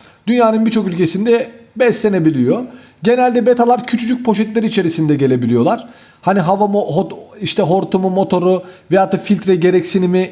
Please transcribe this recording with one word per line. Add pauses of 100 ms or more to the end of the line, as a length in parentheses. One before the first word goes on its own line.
(260)
dünyanın
birçok
ülkesinde (280)
beslenebiliyor. (400)
Genelde
betalar
küçücük
poşetler
içerisinde
gelebiliyorlar. (340)
Hani
hava
mo-,
hot-, (260)
işte
hortumu,
motoru (280)
veyahut
da
filtre
gereksinimi